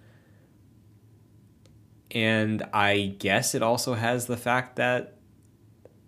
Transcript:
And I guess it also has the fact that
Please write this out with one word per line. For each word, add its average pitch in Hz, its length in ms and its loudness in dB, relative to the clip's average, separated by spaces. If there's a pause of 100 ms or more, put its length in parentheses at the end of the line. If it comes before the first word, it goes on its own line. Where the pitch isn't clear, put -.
(2000)
And 110 520 0 (100)
I 101 460 2
guess 101 360 0
it 123 80 -2
also 120 320 0
has 117 320 -2
the 120 100 -4
fact 123 400 -2
that 123 380 -2 (920)